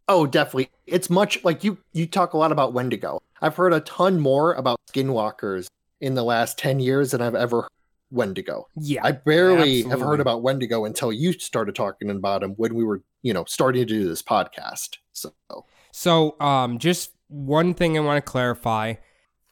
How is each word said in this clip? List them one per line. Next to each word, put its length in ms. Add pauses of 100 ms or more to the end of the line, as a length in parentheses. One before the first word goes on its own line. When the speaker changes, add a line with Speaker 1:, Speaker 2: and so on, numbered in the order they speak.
Speaker 1:
Oh, 180
definitely. 440 (160)
It's 220
much, 360
like, 200
you, 140 (160)
you 120
talk 280
a 40
lot 140
about 220
Wendigo. 460 (200)
I've 160
heard 160
a 80
ton 400
more 320
about 260 (140)
Skinwalkers 720 (360)
in 120
the 100
last 340
ten 220
years 320
than 100
I've 120
ever 280
heard 60 (420)
Wendigo. 640
Speaker 2:
Yeah, 260
Speaker 1:
I 100
barely 680
have 140
Speaker 2:
absolutely. 140
Speaker 1:
heard 140
about 220
Wendigo 420
until 280
you 200
started 420
talking 360
about 320
him 140
when 180
we 100
were, 180 (200)
you 100
know, 140
starting 340
to 60
do 200
this 160
podcast. 760 (140)
So, 200 (600)
Speaker 2:
So, 480
um, 380
just 340 (160)
one 460
thing 220
I 40
wanna 200
clarify. 720 (580)